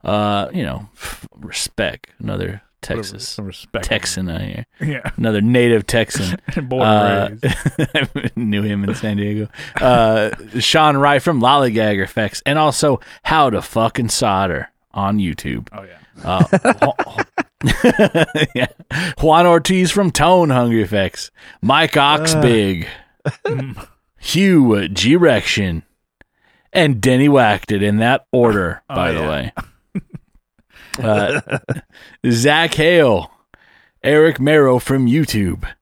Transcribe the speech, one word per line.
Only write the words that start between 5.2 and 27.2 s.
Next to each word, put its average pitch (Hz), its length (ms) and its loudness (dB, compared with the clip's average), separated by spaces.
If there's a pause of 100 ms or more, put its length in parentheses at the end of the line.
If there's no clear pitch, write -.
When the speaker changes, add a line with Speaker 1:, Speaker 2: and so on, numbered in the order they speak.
Speaker 1:
native 120 440 4
Texan. 104 540 -4 (160)
Speaker 2:
<laughs> 135 120 -6
Born 127 200 -4
and 104 580 0
Speaker 1:
Uh, 135 600 -2 (100)
Speaker 2:
raised. 131 160 -6
Speaker 1:
<laughs> - 60 -20
knew 104 260 -2
him 104 200 -4
in 107 120 -4
San 107 220 -4
Diego. 104 300 -4 (320)
Uh, 110 520 2 (280)
Sean 151 380 2
Wright 143 240 2
from 156 200 0
Lollygag 113 640 2
Effects, 104 440 -6
and 147 100 0
also 147 420 0 (240)
How 147 280 2
to 90 100 -2
Fucking 113 480 -2
Solder 95 640 -2 (200)
on 101 280 -2
YouTube. 73 520 -6
Speaker 2:
Oh, 101 120 -18
yeah. 87 140 -20 (260)
Speaker 1:
Uh, 190 1000 -2 (400)
Ju-, 160 880 0
<laughs> - 40 -18
yeah. 123 120 -2 (540)
Juan 160 240 4
Ortiz 175 460 2
from 196 180 0
Tone 170 400 2
Hungry 120 320 2
Effects, 98 480 -4 (320)
Mike 147 320 2
Oxbig, 139 920 2 (580)
Speaker 2:
Uh. 135 340 -6
<laughs> - 60 -20 (340)
Speaker 1:
Hugh 135 680 4
G-Rection, 101 960 2 (920)
and 147 280 2
Denny 131 280 4